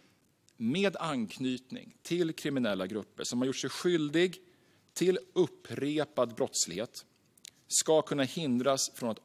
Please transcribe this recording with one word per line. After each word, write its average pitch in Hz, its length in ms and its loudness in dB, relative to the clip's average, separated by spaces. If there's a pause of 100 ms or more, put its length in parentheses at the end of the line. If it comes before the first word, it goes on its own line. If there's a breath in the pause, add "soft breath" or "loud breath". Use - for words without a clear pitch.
(580 soft breath)
med 175 380 2
anknytning 127 1080 -6
till 165 320 0
kriminella 110 540 -2
grupper 104 360 -8
som 120 160 -2
har 131 60 2
gjort 131 100 0
sig 135 140 -4
skyldig 170 720 0 (520 soft breath)
till 180 260 2 (140)
upprepad 139 1040 0
brottslighet - 680 -4 (600 soft breath)
ska 156 340 4
kunna 143 220 0
hindras 131 720 0
från 120 140 -4
att 107 160 -6